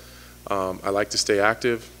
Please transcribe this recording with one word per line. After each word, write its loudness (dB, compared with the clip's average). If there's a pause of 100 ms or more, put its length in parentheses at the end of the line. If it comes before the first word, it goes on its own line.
(500)
Um, -2
I -4
like 0
to -4
stay 2
active 0 (100)